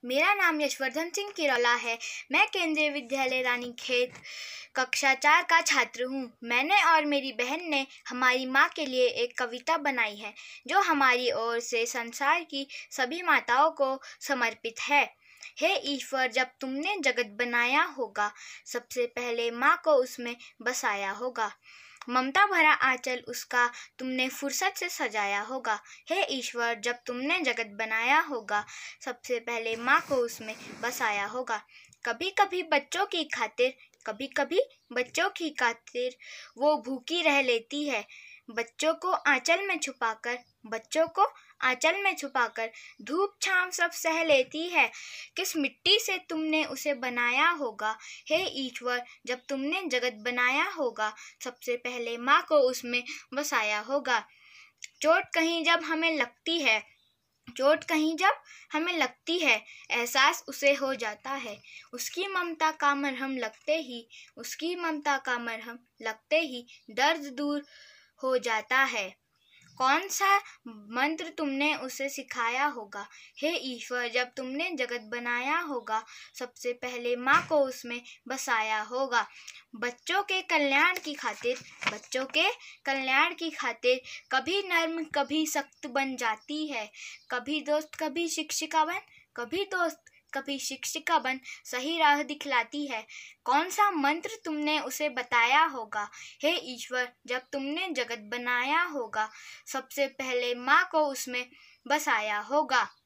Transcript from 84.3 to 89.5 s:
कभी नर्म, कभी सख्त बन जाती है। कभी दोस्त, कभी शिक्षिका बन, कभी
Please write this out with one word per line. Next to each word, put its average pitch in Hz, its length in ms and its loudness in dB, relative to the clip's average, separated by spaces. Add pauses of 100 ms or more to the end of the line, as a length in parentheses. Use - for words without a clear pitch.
कभी 339 320 0
नर्म, 330 400 0
कभी 302 440 -2
सख्त - 400 -6
बन 269 280 -2
जाती 247 520 -4
है। 226 240 -8 (400)
कभी 277 300 -4
दोस्त, 302 340 -2
कभी 311 320 -4
शिक्षिका 311 580 0
बन, 359 140 -4 (360)
कभी 311 280 -4